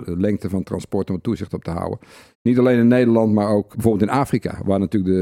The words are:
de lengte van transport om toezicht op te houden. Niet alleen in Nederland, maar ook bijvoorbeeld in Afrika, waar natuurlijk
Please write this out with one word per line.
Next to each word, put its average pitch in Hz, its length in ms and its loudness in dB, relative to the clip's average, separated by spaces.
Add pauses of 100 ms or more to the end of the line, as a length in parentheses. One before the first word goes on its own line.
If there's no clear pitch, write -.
de 87 120 -6
lengte 98 320 -2
van 90 140 -4
transport 98 460 -6
om 92 120 -6
toezicht 95 320 -6
op - 100 -8
te - 80 -12
houden. 90 280 -6 (420)
Niet 123 180 2
alleen 123 200 4
in 117 80 6
Nederland, 113 460 4
maar 104 160 0
ook 104 240 -2
bijvoorbeeld 107 380 2
in 127 60 0
Afrika, 120 480 -2
waar 98 140 2
natuurlijk 92 420 0